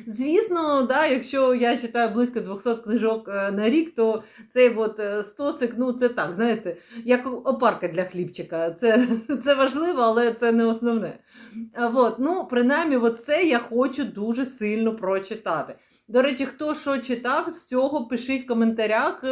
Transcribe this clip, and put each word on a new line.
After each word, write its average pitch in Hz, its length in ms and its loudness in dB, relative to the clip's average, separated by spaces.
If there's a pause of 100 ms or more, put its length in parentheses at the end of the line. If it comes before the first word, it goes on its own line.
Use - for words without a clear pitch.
Звісно, 302 760 2
да, 277 220 2
якщо 262 500 2
я 240 220 2
читаю 233 320 0
близько 240 300 0
двохсот 202 440 -4
книжок, 220 460 0
е, 202 220 -2
на 208 180 2
рік, 330 260 0
то 220 280 0 (260)
цей 247 260 6
от, 214 240 -2
е, 208 240 -4
стосик, 285 540 -4
ну, 247 160 0
це 247 160 2
так, 185 240 -4
знаєте, 220 440 -2 (280)
як 247 220 2
опарка 233 600 0
для 170 160 -2
хлібчика. 170 680 -6
Це, 233 360 4 (160)
<laughs> 285 200 -4
це 285 120 4
важливо, 269 460 0
але 233 320 2
це 233 180 2
не 226 140 4
основне. 226 540 -2 (540)
А, 240 140 -2
от, 233 320 2
ну, 320 300 -2
принаймні, 269 480 2
от 226 260 0
це 311 200 0
я 262 160 2
хочу 254 460 -2
дуже 226 400 -4
сильно 220 500 -2
прочитати. 190 800 -4 (320)
До 240 140 2
речі, 277 240 0
хто 302 300 -6
що 277 220 -2
читав, 254 520 -4
з - 180 -12
цього 262 380 0
пишіть 254 380 -4
в - 40 -14
коментарях. 226 840 0